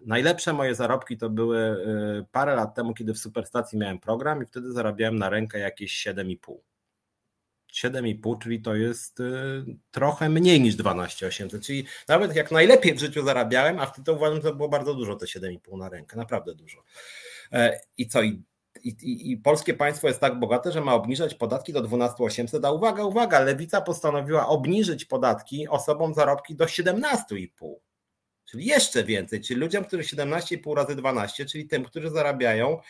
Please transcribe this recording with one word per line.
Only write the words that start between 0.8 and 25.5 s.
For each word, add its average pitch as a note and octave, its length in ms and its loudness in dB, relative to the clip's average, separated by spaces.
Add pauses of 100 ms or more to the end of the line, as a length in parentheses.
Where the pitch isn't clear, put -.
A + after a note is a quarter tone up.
to A2 140 -4
były, A2+ 280 0
y, G#2+ 720 -2
parę C#3 220 2
lat A2 200 -2
temu, A#2 200 -4
kiedy A2 200 -6
w A2 40 -10
Superstacji A2+ 600 -6
miałem G2 200 -4
program C3+ 440 -2
i A2+ 40 -8
wtedy B2+ 260 -12
zarabiałem A2 460 0
na F#2+ 120 0
rękę G#2+ 280 -2
jakieś G2 340 -6
siedem F#2+ 380 -4
i F2 60 -6
pół. - 260 -18 (1120)
Siedem B2+ 340 -2
i G#2+ 80 -2
pół, A2 240 -4
czyli A#2 240 -6
to A2 120 -2
jest, A#2 460 -4
y, C3 440 -6 (260)
trochę D3 380 0
mniej E3 320 8
niż A2+ 160 6
dwanaście F#2 500 -2
osiemset. G2+ 360 -8
Czyli C3+ 220 -6 (240)
nawet E3 280 4
jak D3+ 140 0
najlepiej E3+ 440 8
w B2+ 60 -6
życiu D3 240 -2
zarabiałem, C3 540 2
a C3+ 80 -2
wtedy C3+ 260 -2
uważam, D#3 240 2
że D3+ 60 -4
to D3 120 0
było D3 140 -4
bardzo C#3+ 260 0
dużo, G#2+ 220 -4
te F#2 120 -10
siedem F#2 240 -8
i F2 60 -12
pół F#2+ 180 -18
na F#2+ 120 -10
rękę. F2 280 -16
Naprawdę A2 380 -6
dużo. - 280 -20 (720)
E, A#2+ 280 2 (180)
i A2+ 100 -4
co? A#2+ 140 2
I, G#2 200 0 (400)
i, B2 60 -8
i, A#2+ 420 -8
i B2 60 -4
polskie D3+ 380 2
państwo D3 340 0
jest B2 120 0
tak B2 200 2
bogate, A#2+ 320 0
że D#3+ 80 -2
ma C#3 140 2
obniżać C3 400 0
podatki C3+ 380 -4
do C#3 100 0
dwunastu A#2+ 420 0
osiemset, A#2+ 400 -2
a - 60 2
uwaga, G#3 340 0
uwaga, G3+ 360 4
Lewica C#3 400 0
postanowiła D3 680 0
obniżyć D#3 560 2
podatki B2+ 640 0